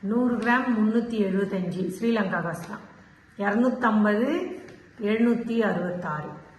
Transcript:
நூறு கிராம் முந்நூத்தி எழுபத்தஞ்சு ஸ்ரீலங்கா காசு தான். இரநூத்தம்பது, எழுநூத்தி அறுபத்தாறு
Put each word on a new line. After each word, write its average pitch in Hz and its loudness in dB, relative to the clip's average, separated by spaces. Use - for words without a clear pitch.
நூறு 240 2
கிராம் 240 2
முந்நூத்தி 226 2
எழுபத்தஞ்சு 185 -2
ஸ்ரீலங்கா 202 0
காசு 165 -8
தான். - -14
இரநூத்தம்பது, 214 2
எழுநூத்தி 233 2
அறுபத்தாறு 170 -4